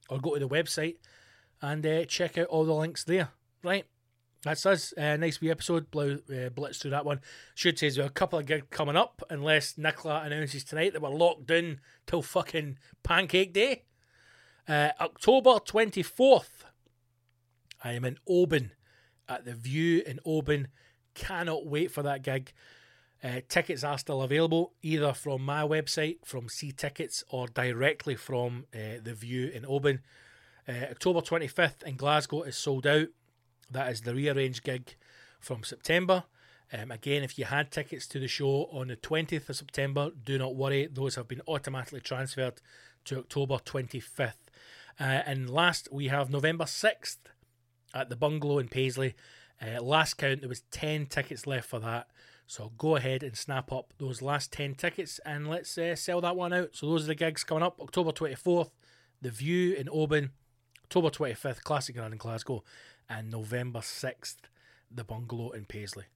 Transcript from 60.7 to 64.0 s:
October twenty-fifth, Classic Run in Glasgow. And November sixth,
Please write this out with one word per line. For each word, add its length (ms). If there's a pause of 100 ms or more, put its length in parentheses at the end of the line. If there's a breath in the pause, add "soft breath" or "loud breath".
October 240
twenty-fifth, 560
Classic 320
Run 160
in 40
Glasgow. 460 (460 loud breath)
And 220
November 500
sixth, 680 (420 soft breath)